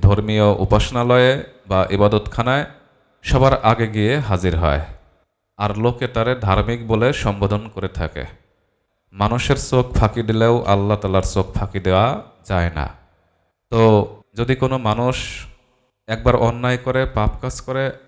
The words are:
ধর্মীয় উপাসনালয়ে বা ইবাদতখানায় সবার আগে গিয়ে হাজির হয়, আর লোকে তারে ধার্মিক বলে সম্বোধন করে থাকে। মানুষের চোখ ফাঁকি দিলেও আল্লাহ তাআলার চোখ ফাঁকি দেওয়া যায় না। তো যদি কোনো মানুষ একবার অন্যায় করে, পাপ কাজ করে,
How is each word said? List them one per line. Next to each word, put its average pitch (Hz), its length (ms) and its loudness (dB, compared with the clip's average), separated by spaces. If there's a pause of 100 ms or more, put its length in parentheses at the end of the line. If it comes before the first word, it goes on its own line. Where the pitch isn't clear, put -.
ধর্মীয় 104 460 4 (120)
উপাসনালয়ে 123 880 2 (220)
বা 95 240 0
ইবাদতখানায় 110 760 0 (580)
সবার 131 420 2
আগে 117 240 2
গিয়ে 107 300 0
হাজির 92 380 -2
হয়, 76 240 0 (760)
আর 101 220 -4
লোকে 123 300 -2
তারে 117 320 -2
ধার্মিক 107 480 -2
বলে 113 240 2
সম্বোধন 104 560 -2
করে 95 200 -8
থাকে। 78 360 -8 (880)
মানুষের 117 440 0 (140)
চোখ 127 220 2
ফাঁকি 113 300 0
দিলেও 113 400 2
আল্লাহ 101 340 0
তাআলার 95 260 0
চোখ 95 300 -2
ফাঁকি 98 280 -4
দেওয়া 95 420 0 (260)
যায় 87 220 -2
না। 76 160 -6 (840)
তো 117 80 2 (540)
যদি 120 200 -2
কোনো 131 240 -2
মানুষ 120 380 -2 (880)
একবার 120 300 0
অন্যায় 123 420 0
করে, 127 280 -2
পাপ 107 240 -2 (120)
কাজ 127 180 -8
করে, 131 320 -6 (160)